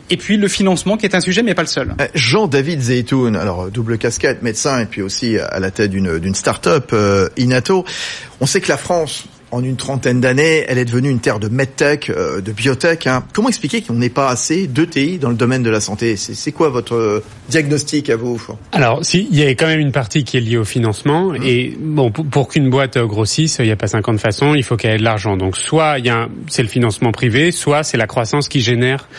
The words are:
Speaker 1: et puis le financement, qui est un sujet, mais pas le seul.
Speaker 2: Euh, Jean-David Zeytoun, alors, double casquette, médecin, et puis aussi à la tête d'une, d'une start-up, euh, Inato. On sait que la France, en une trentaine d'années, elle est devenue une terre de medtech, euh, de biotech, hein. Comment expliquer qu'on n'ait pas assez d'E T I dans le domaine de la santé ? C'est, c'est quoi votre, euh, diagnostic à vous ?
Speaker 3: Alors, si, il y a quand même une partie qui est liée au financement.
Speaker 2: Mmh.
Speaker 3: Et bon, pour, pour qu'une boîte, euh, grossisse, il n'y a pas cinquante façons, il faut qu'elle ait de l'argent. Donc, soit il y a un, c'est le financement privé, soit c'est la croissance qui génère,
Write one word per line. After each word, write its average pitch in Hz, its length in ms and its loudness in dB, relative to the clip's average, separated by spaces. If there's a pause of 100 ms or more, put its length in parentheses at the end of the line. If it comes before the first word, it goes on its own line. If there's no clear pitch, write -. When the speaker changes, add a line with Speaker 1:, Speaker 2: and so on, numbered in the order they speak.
Speaker 1:
et 180 80 0
puis 208 200 0
le 202 100 2
financement, 190 500 0
qui 214 80 -2
est 185 100 0
un 180 60 2
sujet, 185 220 0
mais 202 120 0
pas 165 80 0
le 156 40 -2
seul. 123 320 -4
Speaker 2:
Euh, 143 140 0
Jean-David 143 680 2
Zeytoun, 123 540 2
alors, 90 360 -4
double 117 260 -2
casquette, 123 440 -2
médecin, 120 380 -2
et 110 60 -2
puis 101 160 -8
aussi 104 360 -2
à 82 220 -4
la 95 120 -2
tête 104 200 0
d'une, 95 280 0
d'une 95 160 -2
start-up, - 580 0
euh, 98 440 4
Inato. 127 480 2 (540)
On - 60 0
sait - 160 2
que - 80 -4
la 139 80 2
France, - 480 -2 (280)
en 123 120 -2
une 131 100 -2
trentaine 127 460 0
d'années, 147 480 4
elle 123 80 0
est 123 80 2
devenue 123 240 0
une 123 100 0
terre 113 180 0
de 104 120 -4
medtech, 139 600 0
euh, 87 300 -2
de 104 140 -8
biotech, 135 520 0
hein. 127 280 0
Comment 240 160 2
expliquer 214 320 -2
qu'on 120 140 -4
n'ait 123 120 2
pas 135 220 0
assez 156 360 0
d'E 143 200 0
T 139 200 0
I 180 120 -2
dans 135 100 -2
le 120 80 2
domaine 127 260 2
de 117 80 2
la 107 120 2
santé ? 107 340 -2
C'est, 107 200 -8
c'est 147 180 -6
quoi 160 160 2
votre, 120 260 -2
euh, 107 260 2 (280)
diagnostic 147 600 0
à 117 60 4
vous ? 117 260 -4 (300)
Speaker 3:
Alors, 143 320 2
si, 185 260 0
il 160 80 4
y 147 60 4
a 139 60 4
quand 131 180 2
même 160 140 2
une 143 100 2
partie 120 320 -2
qui 127 140 -2
est - 20 2
liée 117 160 0
au 113 80 2
financement. 143 680 0
Speaker 2:
Mmh. 131 100 -6
Speaker 3:
Et 123 340 0
bon, 147 340 0
pour, 156 160 -4
pour 135 200 2
qu'une 139 220 2
boîte, 131 260 2
euh, 117 100 2
grossisse, 110 540 0
il 120 60 2
n'y 110 60 4
a 107 40 2
pas 101 120 -4
cinquante 107 340 0
façons, 139 340 2
il 135 80 2
faut 117 140 -2
qu'elle 110 180 0
ait 104 40 0
de 107 40 2
l'argent. 107 320 0
Donc, 92 220 -2
soit 151 420 2
il 120 60 -6
y 123 40 2
a 117 60 2
un, 117 140 -2 (180)
c'est - 160 -2
le 107 60 -2
financement 120 420 2
privé, 123 400 2
soit 147 320 0
c'est 131 140 -2
la 110 100 2
croissance 139 400 0
qui 139 140 0
génère, 123 560 0